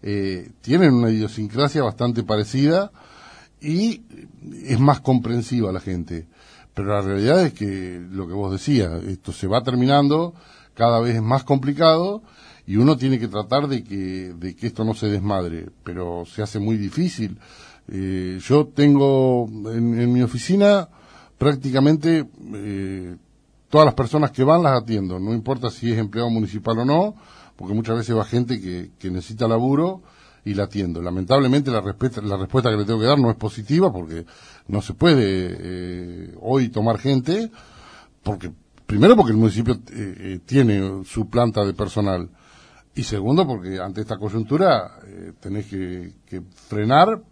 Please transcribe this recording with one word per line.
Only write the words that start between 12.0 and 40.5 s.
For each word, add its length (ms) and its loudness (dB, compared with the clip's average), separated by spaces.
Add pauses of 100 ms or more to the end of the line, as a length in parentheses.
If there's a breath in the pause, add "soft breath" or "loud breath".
y 100 -2
uno 200 6
tiene 240 0
que 80 -6
tratar 400 -2
de 160 -4
que, 520 -8
de 200 -10
que 100 -8
esto 180 -4
no 100 0
se 120 -4
desmadre, 640 -2 (160)
pero 420 -8
se 160 -8
hace 160 -6
muy 180 -2
difícil. 640 -4 (500 loud breath)
Eh, 540 -6
yo 240 4
tengo 800 4 (260)
en, 280 0
en 120 2
mi 100 4
oficina 680 2 (500 soft breath)
prácticamente, 880 2 (280)
eh, 640 -8 (540)
todas 140 8
las 100 4
personas 380 0
que 120 0
van 180 6
las 200 2
atiendo, 380 -4
no 120 -4
importa 380 -4
si 220 -4
es 60 0
empleado 300 -2
municipal 520 -2
o 40 -2
no, 300 2 (420 loud breath)
porque 180 -6
muchas 220 -2
veces 200 -2
va 80 0
gente 360 -2
que, 380 -8
que 120 -8
necesita 360 -6
laburo 560 0 (440 soft breath)
y 80 -4
la 100 -2
atiendo. 380 -4
Lamentablemente 680 0
la 100 0
respuesta, 400 -4
la 160 -4
respuesta 340 0
que 60 0
le 80 0
tengo 160 -2
que 60 0
dar 120 4
no 120 4
es 60 -2
positiva 560 0
porque 320 -10 (440 loud breath)
no 120 -2
se 140 -8
puede, 640 2
eh, 840 -10
hoy 300 0
tomar 280 0
gente, 520 0 (720 loud breath)
porque, 280 -6 (360)
primero 300 8
porque 160 4
el 60 4
municipio, 360 2
eh, 60 -10 (100)
eh, 540 -10
tiene 600 2